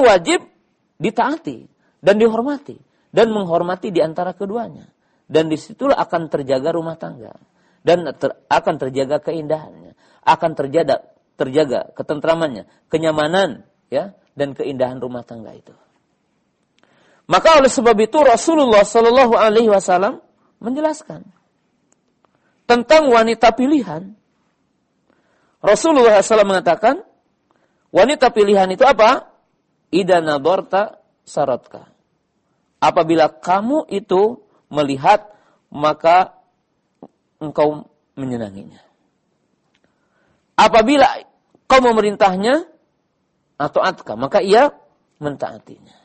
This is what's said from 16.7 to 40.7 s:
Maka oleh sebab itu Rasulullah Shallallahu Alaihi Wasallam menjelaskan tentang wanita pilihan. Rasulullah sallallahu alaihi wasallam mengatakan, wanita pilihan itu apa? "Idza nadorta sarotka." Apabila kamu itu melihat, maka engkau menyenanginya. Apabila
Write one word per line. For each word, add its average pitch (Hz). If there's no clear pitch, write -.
Maka 294
oleh 269
sebab 233
itu 220
Rasulullah 233
Shallallahu 233
Alaihi 220
Wasallam 196
menjelaskan 294
tentang 247
wanita 226
pilihan. 202
Rasulullah 269
sallallahu 196
alaihi -
wasallam 202
mengatakan, 180
wanita 240
pilihan 202
itu 196
apa? 254
"Idza 175
nadorta 175
sarotka." -
Apabila 160
kamu 220
itu 202
melihat, 147
maka 165
engkau 151
menyenanginya. 117
Apabila 220